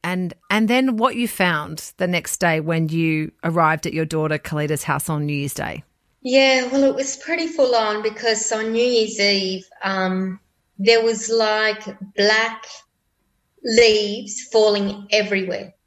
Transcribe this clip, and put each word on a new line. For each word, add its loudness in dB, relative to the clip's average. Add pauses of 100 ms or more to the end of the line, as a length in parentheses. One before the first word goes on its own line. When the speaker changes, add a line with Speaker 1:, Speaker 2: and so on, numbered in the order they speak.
Speaker 1:
and, -4 (160)
and 2
then 2
what 0
you 0
found -2
the -2
next -2
day 2
when 0
you 0 (100)
arrived 2
at -6
your -2
daughter -2
Kalita's -4
house -2
on -2
New -2
Year's -4
Day? -8 (380)
Speaker 2:
Yeah, 4
well, 4
it 2
was -6
pretty -4
full 2
on, 0
because -2
on -2
New 0
Year's 0
Eve, 0 (180)
um, -2 (380)
there 4
was, -2
like, 0 (320)
black 2 (1040)
leaves 2
falling 2
everywhere, -2 (140)